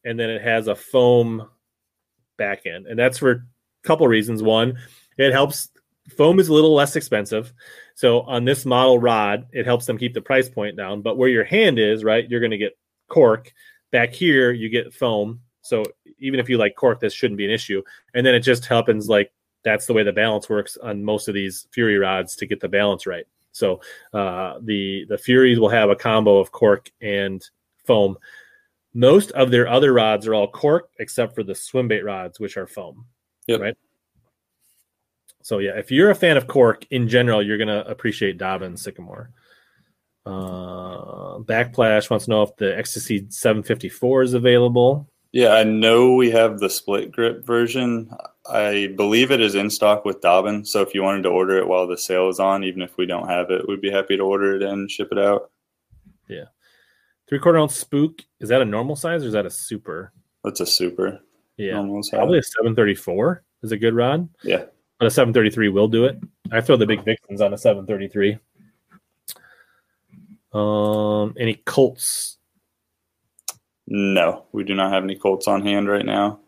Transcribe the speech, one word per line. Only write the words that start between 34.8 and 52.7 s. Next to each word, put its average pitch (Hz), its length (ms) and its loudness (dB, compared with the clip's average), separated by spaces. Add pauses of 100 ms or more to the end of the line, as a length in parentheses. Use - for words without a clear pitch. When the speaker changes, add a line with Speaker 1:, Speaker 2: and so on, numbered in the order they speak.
Speaker 1:
So, 104 180 -6
yeah, 98 180 -4
if 104 140 -10
you're 180 200 4
a - 40 2
fan 160 220 2
of 120 100 -2
cork 120 440 2
in 123 180 -2
general, 120 320 2
you're 104 160 -2
gonna 107 300 -4
appreciate 104 500 -4
Dobbin 92 400 -8
Sycamore. 92 540 -16 (920)
Uh, 92 1120 -12
Backplash 113 720 0
wants 107 160 0
to 120 60 -2
know 107 120 4
if - 140 -4
the 95 200 -2
Ecstasy 104 520 -6
seven 110 340 0
fifty-four 127 600 -2
is 127 100 0
available. 123 760 4 (220)
Speaker 2:
Yeah, 120 220 6
I 110 100 6
know 113 520 6
we 123 160 4
have 113 280 2
the 98 100 -2
split - 420 -4
grip 117 340 -4
version. 117 640 -2 (400)
I 104 460 -2
believe 110 360 2
it 120 100 2
is 101 140 0
in 101 140 0
stock 104 360 2
with 98 160 -6
Dobbin. 98 440 2
So 104 160 -2
if 95 120 -2
you 98 100 -2
wanted 98 200 -2
to 92 60 0
order 92 280 0
it 90 100 0
while 92 180 0
the 87 120 -8
sale 92 320 -2
is 92 100 -6
on, 98 240 0
even 92 180 -6